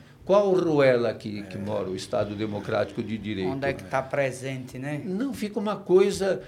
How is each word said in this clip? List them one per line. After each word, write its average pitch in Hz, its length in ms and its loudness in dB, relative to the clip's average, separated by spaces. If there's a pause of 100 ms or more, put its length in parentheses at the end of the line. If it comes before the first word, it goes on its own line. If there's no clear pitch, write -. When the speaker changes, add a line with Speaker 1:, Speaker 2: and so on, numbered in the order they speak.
(240)
Speaker 1:
Qual 196 300 6
ruela 139 580 4
que, 104 320 -8
que 92 120 -10
Speaker 2:
É. 98 40 -6
Speaker 1:
mora 101 280 -4
o 92 60 -4
Estado 104 400 -2
Democrático 104 680 -2
de 107 160 -6
Direito? 95 320 -4
Speaker 3:
Onde 135 160 -4
é 139 80 0
que - 100 -12
tá 135 180 -2
presente, 131 760 -4
né? 143 260 -6
Speaker 1:
Não, 226 300 -2
fica 208 260 -6
uma 202 160 -2
coisa, 190 720 4